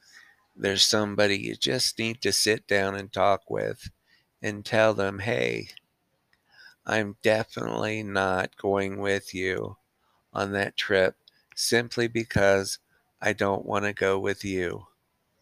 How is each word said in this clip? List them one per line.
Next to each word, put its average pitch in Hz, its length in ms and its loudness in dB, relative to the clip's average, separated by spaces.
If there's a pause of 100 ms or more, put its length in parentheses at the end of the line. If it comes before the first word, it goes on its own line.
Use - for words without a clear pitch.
(560)
there's 101 280 2
somebody 104 540 2
you 110 160 -6
just - 440 -2
need 113 240 -4
to 101 100 0
sit 107 340 2
down 98 280 0
and 98 180 -8
talk 98 360 2
with 53 420 -6 (520)
and 104 220 -6
tell 110 300 4
them, 98 260 -2
"Hey, 104 500 -2 (1120)
I'm 104 380 -2
definitely 110 800 0
not 95 540 0
going 98 420 -2
with 98 360 -2
you 92 420 -4 (560)
on 101 200 -2
that 98 240 -2
trip 95 400 2 (380)
simply 120 540 0
because 101 680 2 (420)
I 104 120 0
don't 101 340 0
wanna 101 260 -2
go 98 260 2
with 101 260 -4
you. 95 440 -4 (540)